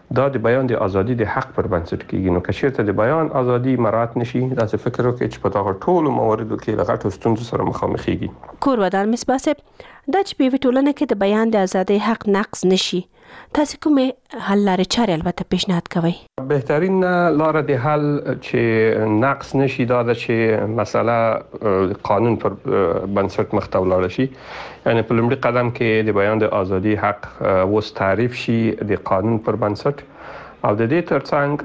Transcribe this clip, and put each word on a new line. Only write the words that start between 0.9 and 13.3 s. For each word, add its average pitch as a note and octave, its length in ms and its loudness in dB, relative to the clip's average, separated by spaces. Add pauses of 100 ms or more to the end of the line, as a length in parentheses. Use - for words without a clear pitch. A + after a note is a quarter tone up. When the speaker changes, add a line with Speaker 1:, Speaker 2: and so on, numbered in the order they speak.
Speaker 1:
د A#2 80 0
حق - 320 -4
پر - 120 -2
بنسټ F2 340 -4 (100)
کیږي. F#2 200 -2
نو F2 100 2
که - 120 -4
چیرته C3+ 300 -2
د G#2 80 0
بیان B2+ 420 0
ازادي B2 440 0
مراعات A#2 400 0
نشي، B2 340 -2
داسې A2+ 260 -2
فکر A#2+ 300 -2
وکړئ A#2+ 220 0
چې - 140 -10
په G2+ 60 0
دغه G2 240 0
ټولو D#3+ 380 0
مواردو A2 460 0
کې G2 120 -8
له A2 140 0
غټو A2 280 -2
ستونزو A#2 340 -2
سره G2 200 -4
مخامخېږي. - 640 -2 (320)
Speaker 2:
کور C4 180 2
ودان G3 320 0
مصباح B3 280 0
صاحب، D4 180 0 (560)
دا G4 100 4
چې - 120 -10
په C#4 100 2
یوې C4 140 2
ټولنه C4+ 340 2
کې D4 140 -2
د A#3+ 60 0
بیان G#3 380 2
د A3 60 2
ازادۍ F#3+ 420 2 (120)
حق A3 180 -2
نقض G3 360 0
نشي، F#3 400 0 (500)